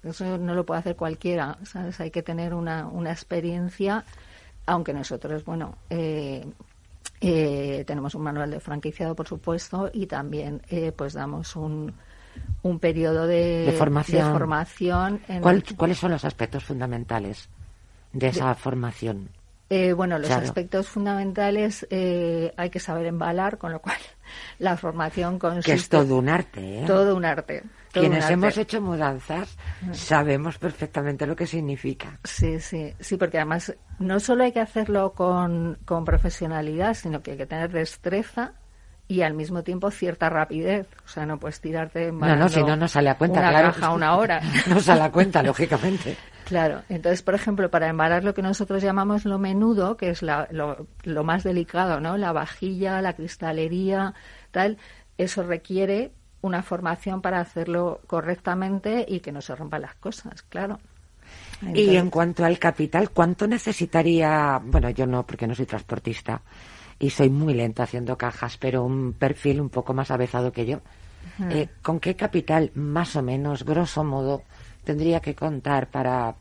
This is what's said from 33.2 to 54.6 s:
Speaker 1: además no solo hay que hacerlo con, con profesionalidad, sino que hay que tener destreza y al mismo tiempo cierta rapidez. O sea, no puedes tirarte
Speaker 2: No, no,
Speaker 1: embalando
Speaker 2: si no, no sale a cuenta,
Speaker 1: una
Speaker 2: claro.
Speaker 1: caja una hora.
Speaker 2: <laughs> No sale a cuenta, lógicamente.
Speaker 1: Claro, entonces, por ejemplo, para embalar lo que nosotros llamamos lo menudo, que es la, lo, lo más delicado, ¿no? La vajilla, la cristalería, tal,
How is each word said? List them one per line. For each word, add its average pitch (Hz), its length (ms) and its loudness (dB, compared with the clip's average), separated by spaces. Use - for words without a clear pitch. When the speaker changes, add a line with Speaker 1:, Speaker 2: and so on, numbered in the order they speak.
Speaker 1:
además 160 380 -2
no 190 200 0
solo 247 240 2
hay 247 100 2
que 240 60 0
hacerlo 208 540 0
con, 175 720 0
con 170 180 -2
profesionalidad, 160 920 0
sino 156 260 -6
que 143 120 -10
hay 135 40 -10
que 135 80 -6
tener 160 260 -4
destreza 180 800 -4
y 180 140 0
al 156 140 2
mismo 165 280 -4
tiempo 180 280 -2
cierta 170 380 -2
rapidez. 165 580 0
O - 40 -20
sea, 151 180 -6
no 151 120 -6
puedes 151 220 -10
tirarte 160 380 -6
Speaker 2:
No, 170 60 0
no, 170 40 -2
Speaker 1:
embalando 160 240 8
Speaker 2:
si 160 140 4
no, 151 120 4
no 165 120 2
sale 143 240 4
a 131 80 2
cuenta, 175 200 6
Speaker 1:
una 175 100 6
Speaker 2:
claro. 160 240 8
Speaker 1:
caja 165 180 0
una 165 260 4
hora. 190 240 2
Speaker 2:
<laughs> - 140 2
No 185 120 8
sale 175 240 8
a 156 80 4
cuenta, 175 320 6
lógicamente. 156 720 2
Speaker 1:
Claro, 160 440 0
entonces, 175 320 0
por 190 140 0
ejemplo, 202 340 2
para 160 200 2
embalar 165 340 4
lo 202 100 0
que 196 80 -4
nosotros 196 400 0
llamamos 196 440 2
lo 196 120 0
menudo, 202 600 2
que 185 120 -2
es 170 140 -4
la, 151 260 0
lo, 147 380 -6
lo 151 200 -2
más 170 200 0
delicado, 175 560 0
¿no? 165 180 -2
La 190 140 0
vajilla, 190 720 -2
la 180 100 -2
cristalería, 175 1040 -2
tal, 202 280 0